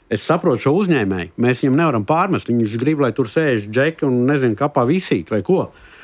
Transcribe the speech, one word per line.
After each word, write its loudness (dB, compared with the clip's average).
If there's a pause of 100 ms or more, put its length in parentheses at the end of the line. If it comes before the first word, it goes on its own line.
(120)
Es -4
saprotu 0
šo 2
uzņēmēju. 0
Mēs 0
viņam 2
nevaram 2
pārmest. 0
Viņš 0
grib, 0
lai 0
tur -2
sēž 0
džeki -2
un, 2
nezinu, 2
kapā 0
visīt -2
vai 0
ko. 0 (340)